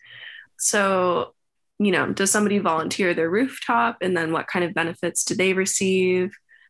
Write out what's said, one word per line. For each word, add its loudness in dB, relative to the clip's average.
So, 0
you 2
know, 2
does 0
somebody 2
volunteer 0
their 0
rooftop? 0
And -2
then -2
what -2
kind -2
of -4
benefits -2
do -2
they 4
receive? 0